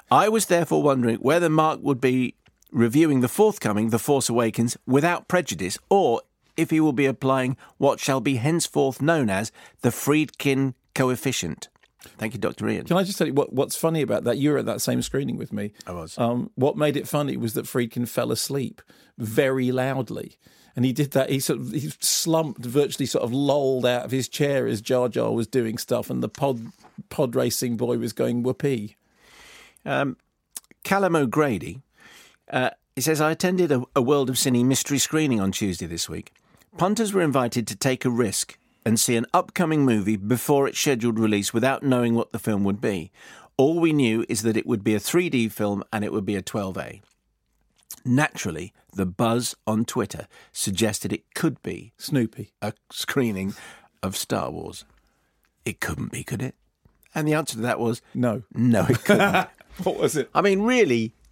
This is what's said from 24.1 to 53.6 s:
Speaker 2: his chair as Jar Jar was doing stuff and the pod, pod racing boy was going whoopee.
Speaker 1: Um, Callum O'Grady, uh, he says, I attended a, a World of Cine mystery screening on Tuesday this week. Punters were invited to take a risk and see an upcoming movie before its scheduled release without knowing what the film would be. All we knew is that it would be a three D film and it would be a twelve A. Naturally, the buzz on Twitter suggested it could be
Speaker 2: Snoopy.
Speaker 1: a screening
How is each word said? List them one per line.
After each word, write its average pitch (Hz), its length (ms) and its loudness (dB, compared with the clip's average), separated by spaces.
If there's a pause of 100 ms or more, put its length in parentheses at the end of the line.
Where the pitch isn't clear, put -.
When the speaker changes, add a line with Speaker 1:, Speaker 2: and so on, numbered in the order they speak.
Speaker 2:
his 127 180 -2
chair 139 380 0
as 117 140 -2
Jar 123 280 2
Jar 113 240 -2
was 117 140 -2
doing 113 320 -2
stuff 113 300 -4
and 127 140 -4
the 120 60 -4
pod, 120 380 -4 (440)
pod 127 240 0
racing 123 420 -2
boy 120 220 -2
was 117 140 -4
going 120 300 -2
whoopee. 127 540 -4 (880)
Speaker 1:
Um, 139 320 -2 (640)
Callum 190 340 2
O'Grady, 131 640 0 (680)
uh, 127 200 0 (240)
he 131 80 -4
says, 151 180 0
I 156 120 2
attended 180 400 0
a, 127 120 2 (100)
a 135 80 4
World 131 280 2
of 127 60 -4
Cine 123 280 2
mystery 135 340 2
screening 143 420 0
on 95 120 0
Tuesday 92 340 -4
this 82 220 -6
week. 85 240 -12 (460)
Punters 202 340 0
were 190 100 2
invited 123 440 0
to 101 100 -8
take 131 280 0
a 127 60 0
risk 117 480 -2 (280)
and 113 120 4
see 120 180 2
an 117 180 0
upcoming 160 500 2
movie 107 320 2
before 127 520 2
its - 100 -6
scheduled 120 400 0
release 107 340 2
without 123 300 0
knowing 123 320 2
what 113 180 -2
the 113 60 -6
film 101 260 0
would 101 160 0
be. 98 300 -4 (480)
All 160 220 4
we 165 120 4
knew 117 360 2
is 104 140 -4
that 110 140 0
it - 100 -2
would 110 180 -2
be 107 100 2
a 104 60 0
three 175 280 0
D 120 200 0
film 101 340 -2 (100)
and 107 120 -4
it - 80 -6
would 104 120 -4
be 101 120 -2
a 95 60 -4
twelve 95 360 -6
A. - 220 -12 (1040)
Naturally, 107 680 -2 (220)
the 95 120 0
buzz 117 480 -2 (120)
on 107 180 0
Twitter 101 420 -4 (260)
suggested 104 600 -2
it - 220 -10
could - 280 -2
be - 360 -12
Speaker 2:
Snoopy. - 540 -4 (100)
Speaker 1:
a 107 100 -6 (180)
screening 104 640 -4 (480)